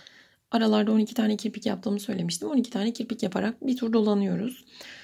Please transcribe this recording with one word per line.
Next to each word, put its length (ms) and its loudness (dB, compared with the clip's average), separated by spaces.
aralarda 400 4
on 80 6
iki 140 0
tane 240 2
kirpik 280 -6
yaptığımı 340 -2
söylemiştim. 500 -4
On 80 2
iki 120 0
tane 240 -2
kirpik 300 -4
yaparak 440 -2
bir 100 2
tur 160 -2
dolanıyoruz. 720 2